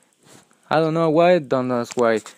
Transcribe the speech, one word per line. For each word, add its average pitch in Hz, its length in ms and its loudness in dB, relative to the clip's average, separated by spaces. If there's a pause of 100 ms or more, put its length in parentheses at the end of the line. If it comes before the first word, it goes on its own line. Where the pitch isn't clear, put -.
(680)
I 147 120 0
don't 160 140 -2
know 165 160 0
why, 170 280 4
don't 127 320 -4
ask 120 260 -6
why. 113 240 0 (180)